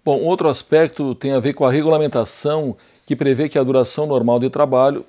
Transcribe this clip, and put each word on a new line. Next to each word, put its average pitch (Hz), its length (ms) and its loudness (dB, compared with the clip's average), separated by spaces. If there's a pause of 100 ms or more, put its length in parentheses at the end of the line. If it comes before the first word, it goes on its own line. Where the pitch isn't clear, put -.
Bom, 139 180 0
outro 170 260 0
aspecto 147 680 0
tem 139 180 -6
a 131 60 2
ver 135 140 -2
com 139 120 0
a 123 60 4
regulamentação 147 1040 -2 (280)
que 143 100 -2
prevê 139 340 0
que - 80 -2
a 139 60 2
duração 131 420 0
normal 120 340 2
de 127 100 0
trabalho 135 600 0